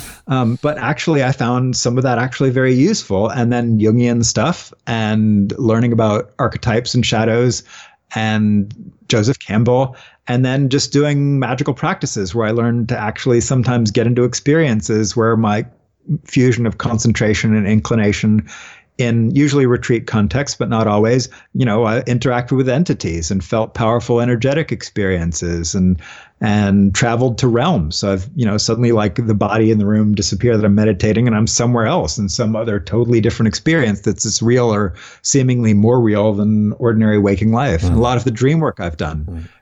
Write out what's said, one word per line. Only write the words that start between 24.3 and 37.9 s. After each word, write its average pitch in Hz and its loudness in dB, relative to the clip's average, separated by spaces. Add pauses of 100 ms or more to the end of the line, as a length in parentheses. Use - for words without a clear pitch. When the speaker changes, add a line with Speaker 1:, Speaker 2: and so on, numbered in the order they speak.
Speaker 1:
experiences 85 -4
and, 92 0 (400)
and 101 2
traveled 120 0
to 131 0
realms. 120 0
So 101 -2
I've, 95 -4
you 123 -2
know, 104 0
suddenly, 117 0
like, 107 0 (100)
the 110 2
body 107 2
in 110 2
the 104 2
room 107 2
disappear 107 0
that 104 2
I'm 101 4
meditating 110 2
and 110 2
I'm 110 2
somewhere 117 0
else 120 -2
in 104 -2
some 110 -2
other 110 -2
totally 117 0
different 113 0
experience 113 0
that's 101 -2
as 107 -4
real 120 2
or 101 -2 (280)
seemingly 123 2
more 113 4
real 104 2
than 107 0
ordinary 110 2
waking 101 2
life. 123 0
And 90 0